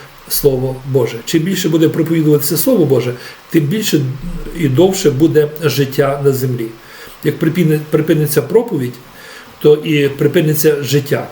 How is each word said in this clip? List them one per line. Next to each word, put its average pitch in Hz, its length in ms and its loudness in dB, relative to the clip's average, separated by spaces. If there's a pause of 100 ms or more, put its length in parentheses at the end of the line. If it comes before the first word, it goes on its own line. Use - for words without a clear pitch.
(300)
Слово 131 460 0 (160)
Боже. 120 340 0
Чим 160 180 0
більше 180 260 -2
буде 160 200 2
проповідуватися 151 680 0
Слово 220 280 2
Боже, 123 280 0 (360)
тим 160 140 2
більше 175 380 0 (560)
і 156 100 0
довше 151 440 2
буде 147 360 2 (160)
життя 139 600 0
на 139 80 4
землі. 123 360 -4 (560)
Як - 160 -2
припине-, 165 400 2 (100)
припиниться 151 520 0
проповідь, 175 520 -2 (680)
то 151 140 6
і 151 340 0
припиниться 151 760 0
життя. 131 480 -2